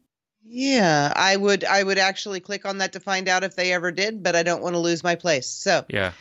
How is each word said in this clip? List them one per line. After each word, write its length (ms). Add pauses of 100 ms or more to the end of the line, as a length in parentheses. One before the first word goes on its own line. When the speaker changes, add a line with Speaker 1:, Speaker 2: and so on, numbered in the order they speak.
(520)
Speaker 1:
Yeah, 640
I 200
would, 280
I 200
would 160
actually 400
click 260
on 140
that 140
to 60
find 300
out 140
if 120
they 180
ever 180
did, 320
but 120
I 60
don't 220
wanna 160
lose 240
my 100
place. 340
So 420
Speaker 2:
Yeah, 320